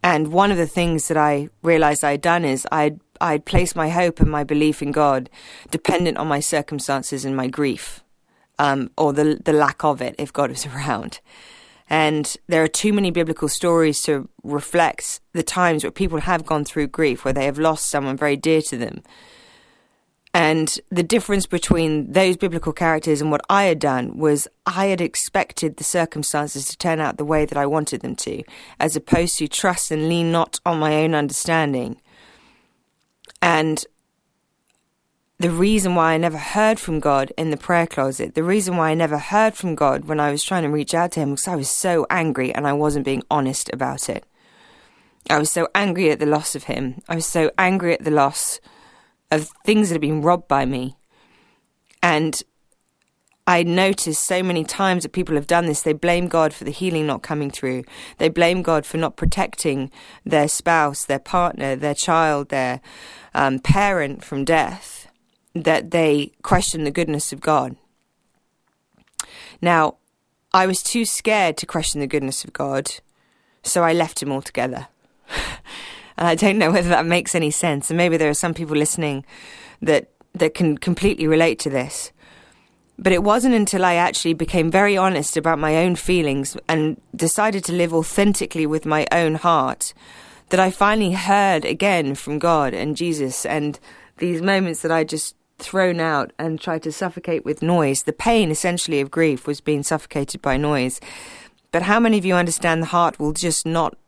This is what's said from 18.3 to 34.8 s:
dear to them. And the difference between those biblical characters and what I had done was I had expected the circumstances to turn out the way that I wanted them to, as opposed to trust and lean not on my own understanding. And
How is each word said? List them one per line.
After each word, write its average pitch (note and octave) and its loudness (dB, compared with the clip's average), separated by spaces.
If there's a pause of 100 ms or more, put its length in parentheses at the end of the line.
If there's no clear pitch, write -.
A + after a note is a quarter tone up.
dear D#3+ 2
to C#3 -6
them. A#2 -8 (1300)
And D#3 -2 (100)
the F3 -2
difference G3+ -2
between D#3+ -2
those F#3 2
biblical E3 -4
characters D#3 0
and D#3 0
what D3 -2
I G3+ 2
had E3+ 2
done C3 -2
was D3+ 2 (180)
I F#3 -2
had F#3+ 0
expected - -4
the - -12
circumstances D3+ -2
to - -8
turn E3 -2
out D3+ -2
the D3+ -4
way D3+ 2
that D3 -4
I C#3+ 2
wanted D3 -2
them B2 -8
to, - -8 (380)
as D3+ 0
opposed E3+ 0
to D3+ -2
trust - -2
and D#3 0
lean E3+ 0
not - 0
on E3+ 0
my D#3 2
own D#3+ 2
understanding. C#3+ -2 (1400)
And D#3+ 2 (1600)